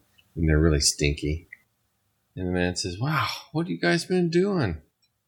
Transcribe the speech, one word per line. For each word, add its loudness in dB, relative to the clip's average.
And 0
they're 6
really 4
stinky. -2
And -4
the -2
man 0
says, -8
"Wow, -2
what -2
have -6
you -6
guys 0
been 0
doing?" 0